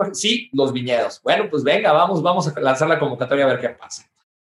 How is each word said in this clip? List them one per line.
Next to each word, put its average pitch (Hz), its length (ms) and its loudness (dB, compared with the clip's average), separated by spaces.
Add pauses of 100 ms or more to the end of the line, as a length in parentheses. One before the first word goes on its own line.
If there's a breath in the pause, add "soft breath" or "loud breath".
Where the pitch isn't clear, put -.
(120)
sí, 233 400 -2
los 135 200 2
viñedos. 120 520 -2
"Bueno, 175 260 0
pues 143 140 -2
venga, 180 260 2
vamos, 170 320 2
vamos 175 240 0
a 147 140 -6
lanzar 135 260 2
la 165 140 2
convocatoria 135 460 0
a - 20 4
ver 123 120 0
qué 120 100 -4
pasa". - 380 -18 (500)